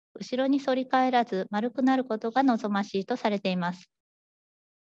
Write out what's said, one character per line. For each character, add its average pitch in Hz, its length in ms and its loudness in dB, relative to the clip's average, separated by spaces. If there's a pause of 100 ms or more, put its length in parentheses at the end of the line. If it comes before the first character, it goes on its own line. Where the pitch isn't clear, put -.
(140)
後 254 300 -4
ろ - 20 0
に 277 140 2
反 262 160 0
り 262 100 -2
返 254 240 2
ら 247 140 4
ず 190 260 -4
丸 220 220 -2
く 269 100 -4
な 262 140 4
る 254 80 0
こ 220 140 -4
と 226 120 -4
が 262 140 2
望 226 280 2
ま 196 120 0
し 196 160 -4
い 190 40 -4
と 240 120 -4
さ 233 140 0
れ 202 100 -2
て 196 80 -2
い 185 80 0
ま 175 160 -2
す。 - 180 -14 (1040)